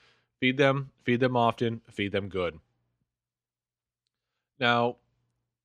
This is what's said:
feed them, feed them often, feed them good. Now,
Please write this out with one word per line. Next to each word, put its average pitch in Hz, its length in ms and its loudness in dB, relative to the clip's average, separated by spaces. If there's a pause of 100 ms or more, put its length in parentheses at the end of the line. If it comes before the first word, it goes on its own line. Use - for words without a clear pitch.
(400)
feed 127 160 0
them, 135 360 0 (120)
feed 120 160 0
them 127 160 0
often, 117 460 0 (100)
feed 101 220 -6
them 101 160 -4
good. 85 280 -4 (2000)
Now, 120 380 2 (680)